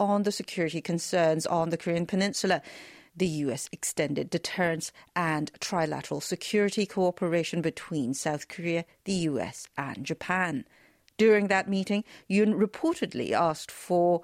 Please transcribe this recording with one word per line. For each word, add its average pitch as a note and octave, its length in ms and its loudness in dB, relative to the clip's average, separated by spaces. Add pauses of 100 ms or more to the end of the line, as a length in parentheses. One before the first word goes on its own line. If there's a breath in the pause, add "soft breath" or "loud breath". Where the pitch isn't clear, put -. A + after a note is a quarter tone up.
on G3+ 220 2
the G3+ 100 0
security E3 480 -4
concerns E3 640 2
on E3 240 0
the E3 80 -2
Korean E3+ 300 0
peninsula, F#3+ 560 0 (520 loud breath)
the F#3 120 0
U D3+ 240 -2
S - 220 -6
extended D3 580 -2
deterrence E3 600 -2 (240 loud breath)
and D#3+ 460 0
trilateral D3+ 640 -2
security G3+ 640 0
cooperation F3 720 0
between D3+ 540 -2
South D3 340 -4
Korea, E3+ 380 -4 (180 soft breath)
the F#3+ 80 -2
U D#3+ 260 0
S, - 380 -8
and C#3 260 -6
Japan. E3+ 640 -2 (540 soft breath)
During G#3+ 300 6
that F#3+ 200 2
meeting, G3 360 0 (260 loud breath)
Yoon G#3 280 4
reportedly - 760 0
asked E3 380 2
for F3 540 2